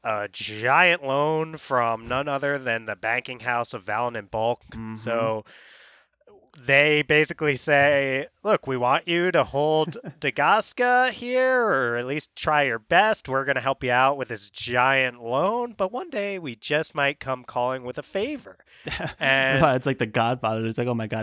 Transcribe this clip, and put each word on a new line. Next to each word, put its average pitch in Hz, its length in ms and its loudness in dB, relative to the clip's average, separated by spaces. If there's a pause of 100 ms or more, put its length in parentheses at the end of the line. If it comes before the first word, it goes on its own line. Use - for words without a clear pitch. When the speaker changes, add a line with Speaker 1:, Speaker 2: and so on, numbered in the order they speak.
Speaker 1:
a 104 260 -2
giant 139 760 2
loan 156 500 -2
from 117 540 -2
none 135 180 -4
other 143 300 -2
than 117 280 -4
the 104 120 -6
banking 123 420 -6
house 120 340 -2
of 101 120 -12
Valen 117 320 -2
and 101 120 -10
Bulk. 117 420 -2
Speaker 2:
Mm-hmm. 110 240 -12
Speaker 1:
So 113 500 -4 (1120)
they 143 440 4
basically 151 560 2
say, 139 720 4 (160)
"Look, 202 220 2
we 135 120 -2
want 127 320 2
you 175 220 0
to 160 120 4
hold 151 540 0 (120)
Speaker 2:
<laughs> - 120 -16
Speaker 1:
Dagaska 226 920 2
here, 254 500 0
or 135 360 0
at 123 80 -4
least 143 300 -6
try 151 280 2
your 117 160 -2
best. 196 480 2
We're 135 160 -2
gonna 131 160 -2
help 131 240 -2
you 123 80 0
out 131 260 4
with 127 120 -6
this 113 200 -8
giant 123 720 0
loan, 196 560 -2
but 190 140 -2
one 320 180 -10
day 202 300 -6
we 139 160 -10
just 147 400 -2
might 143 240 -2
come 131 240 -6
calling 127 400 -4
with 127 140 -10
a 143 60 -8
favor." 247 540 -8 (280)
Speaker 2:
<laughs> - 340 -10
Speaker 1:
And 135 420 2
Speaker 2:
Well, 143 140 4
it's 127 100 -2
like 135 140 0
The 120 60 -2
Godfather. 113 600 0
It's 113 120 -6
like, 123 100 -2
"Oh 123 60 0
my 113 140 -4
God, 110 160 -6